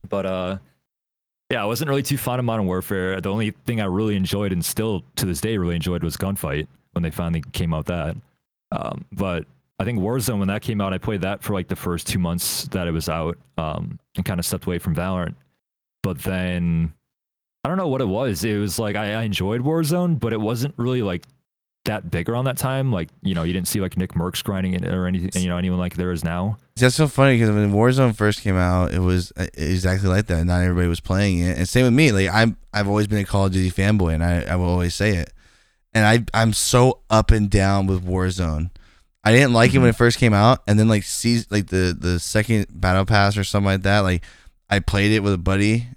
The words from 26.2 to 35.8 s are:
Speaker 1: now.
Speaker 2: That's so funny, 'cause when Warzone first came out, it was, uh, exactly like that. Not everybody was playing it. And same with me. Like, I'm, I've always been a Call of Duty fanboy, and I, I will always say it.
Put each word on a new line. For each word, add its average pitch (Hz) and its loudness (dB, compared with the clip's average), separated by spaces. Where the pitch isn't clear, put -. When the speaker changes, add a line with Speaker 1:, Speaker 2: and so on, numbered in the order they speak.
Speaker 1:
now. 90 -4
Speaker 2:
That's 123 2
so 151 2
funny, 135 4
'cause 110 4
when 104 2
Warzone 123 4
first 104 0
came 95 0
out, 90 2
it 90 0
was, 90 0
uh, 90 -4
exactly 92 0
like 95 2
that. 85 0
Not 90 2
everybody 90 2
was 85 -2
playing 95 0
it. 87 -2
And 90 -2
same 127 2
with 123 4
me. 139 6
Like, 95 2
I'm, 110 2
I've 104 -2
always 104 0
been 107 0
a 98 0
Call 98 0
of 95 0
Duty 92 2
fanboy, 95 2
and 80 0
I, 87 2
I 64 -4
will 90 0
always 87 0
say 101 0
it. - -4